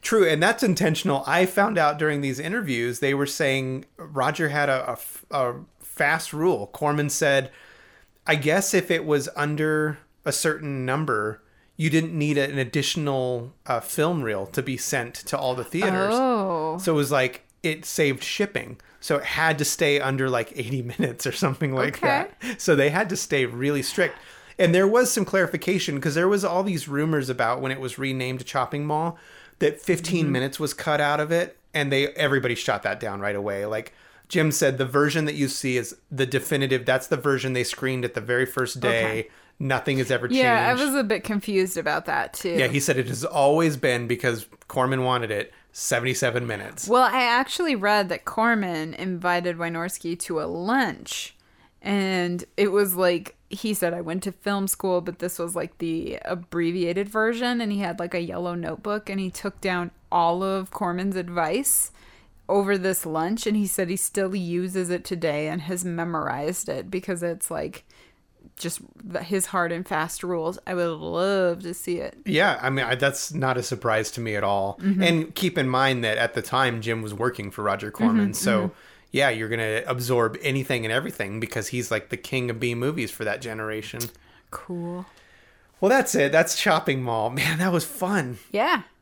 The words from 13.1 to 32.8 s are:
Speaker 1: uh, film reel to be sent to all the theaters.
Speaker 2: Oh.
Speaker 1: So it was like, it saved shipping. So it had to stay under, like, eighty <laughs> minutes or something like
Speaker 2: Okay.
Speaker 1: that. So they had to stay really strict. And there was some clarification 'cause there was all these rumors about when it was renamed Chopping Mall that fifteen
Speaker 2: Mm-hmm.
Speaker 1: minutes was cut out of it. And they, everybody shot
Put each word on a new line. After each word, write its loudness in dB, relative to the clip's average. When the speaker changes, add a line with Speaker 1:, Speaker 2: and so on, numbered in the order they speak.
Speaker 1:
uh, 0
film 0
reel -2
to -4
be -4
sent -4
to -6
all 0
the -6
theaters. 0
Speaker 2:
Oh. 0
Speaker 1:
So 0
it 2
was 2
like, 0
it -2
saved 0
shipping. -4
So 0
it -2
had 2
to 2
stay 2
under, 0
like, -2
eighty -4
<laughs> -8
minutes -2
or -2
something -2
like 0
Speaker 2:
Okay. 0
Speaker 1:
that. -8
So 6
they 6
had 0
to -2
stay 0
really 0
strict. 0
And 6
there 6
was 4
some 2
clarification 0
'cause 0
there 4
was 2
all 0
these -2
rumors 0
about 0
when -2
it -4
was -6
renamed -4
Chopping -2
Mall -2
that 2
fifteen 0
Speaker 2:
Mm-hmm. 2
Speaker 1:
minutes -2
was -2
cut 0
out 2
of 0
it. 0
And 0
they, 4
everybody 2
shot 0